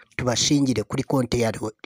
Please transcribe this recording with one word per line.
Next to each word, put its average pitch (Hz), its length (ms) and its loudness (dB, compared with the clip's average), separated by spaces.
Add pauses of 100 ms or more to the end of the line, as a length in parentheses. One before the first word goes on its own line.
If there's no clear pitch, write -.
(180)
tubashingire 123 640 2
kuri - 200 -4
konti 123 380 0
ya 110 100 2
ro-, 110 200 -8 (140)